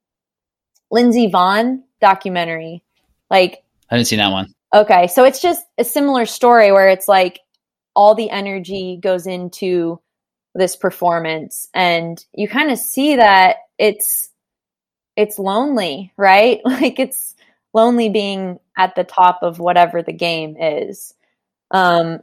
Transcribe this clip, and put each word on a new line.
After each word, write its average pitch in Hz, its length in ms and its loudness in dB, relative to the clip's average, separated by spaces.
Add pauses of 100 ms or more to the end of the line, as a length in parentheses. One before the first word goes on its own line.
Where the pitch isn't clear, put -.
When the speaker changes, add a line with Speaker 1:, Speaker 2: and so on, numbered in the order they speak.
(920)
Speaker 1:
Lindsey 240 380 2
Vonn 208 520 0 (180)
documentary. 175 840 -2 (460)
Like, 185 340 0 (260)
Speaker 2:
I 120 60 -2
haven't 120 100 0
seen 107 140 -2
that 101 120 2
one. 95 220 -6 (200)
Speaker 1:
Okay. 202 340 4
So 254 180 4
it's 269 160 0
just 349 240 -2 (120)
a 240 60 -2
similar 277 420 -2
story 233 460 4
where 196 160 6
it's, 190 220 0
like, 185 300 0 (560)
all 208 200 6
the 220 140 -6
energy 190 720 -8
goes 185 260 -4
into 180 720 -6 (560)
this 180 220 -2
performance 165 960 -4
and 170 500 -2 (100)
you 208 140 -6
kinda 262 300 -4
see 285 400 -2
that 196 400 6 (200)
it's, - 520 -4 (880)
it's 208 220 -2
lonely, 196 760 -4
right? 202 460 4
<laughs> - 40 -6
Like, 254 340 -2
it's - 360 -6 (380)
lonely 233 360 2
being 196 500 -6 (180)
at 185 180 0
the 180 100 -2
top 180 380 2
of 170 160 -4
whatever 175 440 2
the 165 80 -10
game 165 480 -6
is. 165 540 -6 (580)
Um, 170 520 0